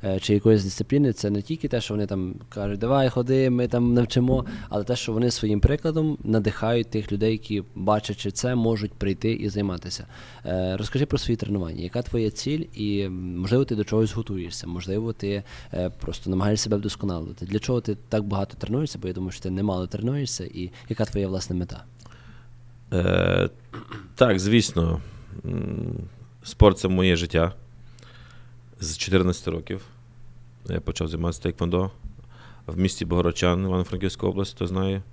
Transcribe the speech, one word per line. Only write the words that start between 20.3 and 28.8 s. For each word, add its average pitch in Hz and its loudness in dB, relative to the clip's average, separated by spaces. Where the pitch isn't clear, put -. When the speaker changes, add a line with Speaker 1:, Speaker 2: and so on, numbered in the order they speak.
Speaker 1:
І 90 -8
яка 113 0
твоя, 98 0
власне, 92 -2
мета? - -6
Speaker 2:
Е, 90 4
так, 110 4
звісно. 95 4
М, 87 -4
спорт — - 6
це 95 0
моє 92 6
життя. 82 2